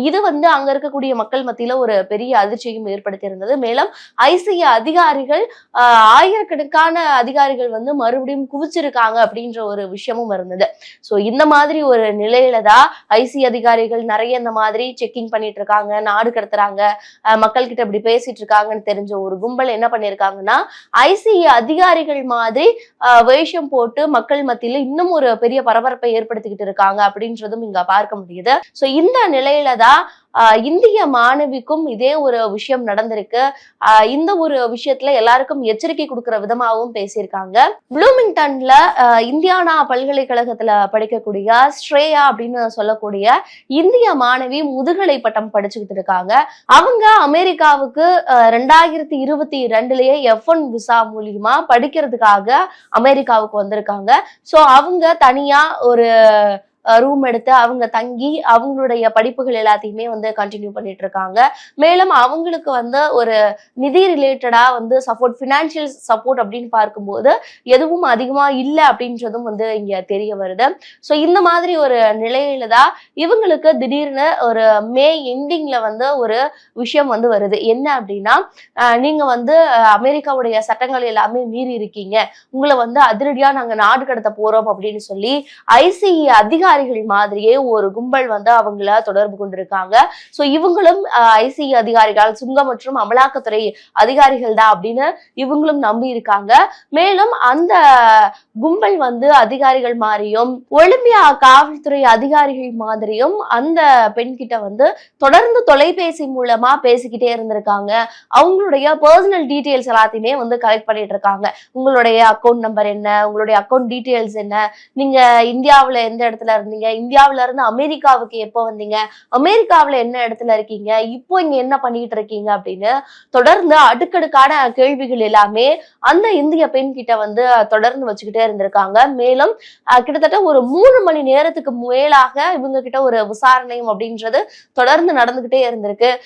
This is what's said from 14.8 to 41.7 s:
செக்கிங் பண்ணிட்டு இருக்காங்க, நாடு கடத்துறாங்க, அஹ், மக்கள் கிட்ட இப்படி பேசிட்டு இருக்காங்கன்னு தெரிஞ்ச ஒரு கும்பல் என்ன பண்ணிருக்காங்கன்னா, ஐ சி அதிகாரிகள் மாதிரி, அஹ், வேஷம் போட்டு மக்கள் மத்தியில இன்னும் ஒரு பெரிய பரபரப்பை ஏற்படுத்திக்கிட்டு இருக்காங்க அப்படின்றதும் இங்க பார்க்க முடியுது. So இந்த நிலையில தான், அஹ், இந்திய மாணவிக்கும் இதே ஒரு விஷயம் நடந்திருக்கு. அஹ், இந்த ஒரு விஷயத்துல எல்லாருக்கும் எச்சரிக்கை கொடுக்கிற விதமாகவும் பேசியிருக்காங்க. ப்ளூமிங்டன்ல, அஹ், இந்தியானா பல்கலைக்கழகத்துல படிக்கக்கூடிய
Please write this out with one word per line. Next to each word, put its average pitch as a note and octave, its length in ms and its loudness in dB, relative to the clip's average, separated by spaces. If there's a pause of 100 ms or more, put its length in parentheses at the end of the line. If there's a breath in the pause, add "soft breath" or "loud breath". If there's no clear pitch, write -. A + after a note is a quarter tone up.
செக்கிங் A3+ 340 -10
பண்ணிட்டு G#3+ 260 -6
இருக்காங்க, G#3 400 -2
நாடு G#3+ 300 -2
கடத்துறாங்க, G#3 520 -4 (460 loud breath)
அஹ், A3 160 2
மக்கள் B3 220 0
கிட்ட A#3+ 160 -6
இப்படி G#3 280 -4
பேசிட்டு B3 320 -4
இருக்காங்கன்னு G#3+ 480 -2
தெரிஞ்ச G3+ 300 -6
ஒரு F#3+ 180 -8
கும்பல் B3 400 -4
என்ன A#3 100 -2
பண்ணிருக்காங்கன்னா, G3+ 720 -4 (320 loud breath)
ஐ C#4+ 240 2
சி G4+ 320 0
அதிகாரிகள் D4+ 760 2
மாதிரி, A#3+ 460 0 (320 loud breath)
அஹ், A#3+ 240 6
வேஷம் D4+ 440 0
போட்டு C4 400 -2
மக்கள் C#4+ 360 -2
மத்தியில B3 120 -4 (320)
இன்னும் E4+ 220 -4
ஒரு C4+ 280 0
பெரிய B3 240 -2
பரபரப்பை A#3+ 560 -2
ஏற்படுத்திக்கிட்டு G#3+ 500 -10
இருக்காங்க G3 400 0
அப்படின்றதும் A3 540 -8
இங்க F#3+ 220 -6
பார்க்க G#3 320 -2
முடியுது. F#3 380 -4 (180 loud breath)
So - 120 -4 (160)
இந்த B4 180 0 (140)
நிலையில C#4 440 0
தான், B3 240 6 (380 loud breath)
அஹ், A3+ 260 4
இந்திய G4+ 420 2
மாணவிக்கும் C4+ 840 -2
இதே B3+ 260 -2
ஒரு A#3 360 -2
விஷயம் A#3+ 360 -6
நடந்திருக்கு. A3 560 -4 (440 loud breath)
அஹ், A3 220 6
இந்த D#4+ 280 -2
ஒரு D#4 220 -2 (160)
விஷயத்துல C4 460 -4
எல்லாருக்கும் C4 420 0
எச்சரிக்கை D4 440 -4
கொடுக்கிற A#3+ 320 -8
விதமாகவும் A#3 560 -4
பேசியிருக்காங்க. G3 640 -6 (360)
ப்ளூமிங்டன்ல, D#4 800 2 (240)
அஹ், A#3+ 340 4
இந்தியானா E4+ 460 0 (120)
பல்கலைக்கழகத்துல B3+ 840 -4 (220)
படிக்கக்கூடிய G#3+ 560 -4 (300)